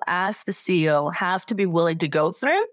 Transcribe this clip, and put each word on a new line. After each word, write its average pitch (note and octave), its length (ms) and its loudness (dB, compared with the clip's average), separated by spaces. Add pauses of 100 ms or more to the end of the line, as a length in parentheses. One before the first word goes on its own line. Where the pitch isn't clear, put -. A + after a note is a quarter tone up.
as F#3+ 360 -2
the - 80 -6
C F3 340 0
E D#3 40 2
O D3 220 2
have F#3 340 -2
to - 80 -6
be G3 140 0
willing E3 320 2
to D#3+ 80 0
go D3+ 240 2
through E4+ 420 0